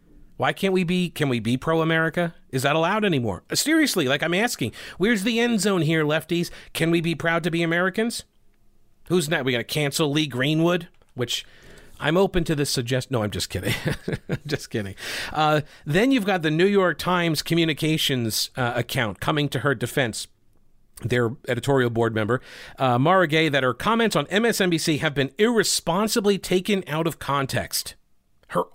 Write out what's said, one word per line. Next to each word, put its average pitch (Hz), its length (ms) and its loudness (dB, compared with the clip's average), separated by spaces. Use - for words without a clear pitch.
Why 143 160 0
can't 190 200 0
we 185 120 2
be, 180 240 0
can 147 180 -2
we 120 140 0
be 120 160 0
pro-America? 160 760 0
Is 131 140 -2
that 147 140 2
allowed 196 260 0
anymore? 123 400 0
Seriously, 285 540 2
like, 143 160 0
I'm 170 100 -2
asking, 185 380 -2
where's 202 260 2
the 226 140 0
end 233 220 2
zone 190 220 2
here, 160 240 2
lefties? 160 440 0
Can 165 200 0
we 170 100 4
be 165 120 -2
proud 165 300 0
to 175 80 -2
be 170 100 0
Americans? 185 640 -2
Who's 165 180 2
not? 156 160 0
We 131 80 2
gonna 117 140 0
cancel 151 440 0
Lee 151 180 0
Greenwood? 156 600 0
Which - 320 -4
I'm 156 160 0
open 185 300 2
to 160 100 0
this 139 140 0
suggest-, 127 420 -2
no, 120 100 0
I'm 104 100 -2
just - 180 -4
kidding. 107 240 -4
<laughs> - 380 -6
Just - 220 -6
kidding. 101 260 -6
Uh, 151 260 2
then 208 280 2
you've 233 100 2
got 185 180 0
the 156 100 0
New 165 140 4
York 190 340 2
Times 170 420 0
communications, 156 1120 0
uh, 123 220 0
account 113 420 -2
coming 147 300 -2
to 131 100 -4
her 139 160 0
defense. 120 520 -4
Their 120 280 0
editorial 123 400 2
board 113 260 0
member, 110 240 0
uh, 127 200 2
Mara 175 300 4
Gay, 160 220 2
that 135 140 2
her 123 100 2
comments 226 420 0
on 147 120 2
M 208 180 0
S 208 160 0
N 185 80 2
B 165 80 2
C 151 220 0
have 156 140 -2
been 139 240 0
irresponsibly 208 1000 2
taken 190 500 -2
out 160 200 -2
of - 120 -6
context. - 760 -4
Her - 140 -2